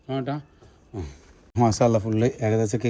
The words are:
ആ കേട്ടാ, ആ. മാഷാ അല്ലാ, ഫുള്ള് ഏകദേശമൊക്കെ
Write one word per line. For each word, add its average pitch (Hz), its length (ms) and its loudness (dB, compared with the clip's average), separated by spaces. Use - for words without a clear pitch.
ആ 135 80 -6
കേട്ടാ, 135 180 -4
ആ. 92 40 -6
മാഷാ 117 260 4
അല്ലാ, 113 180 2
ഫുള്ള് 113 220 2
ഏകദേശമൊക്കെ 110 440 0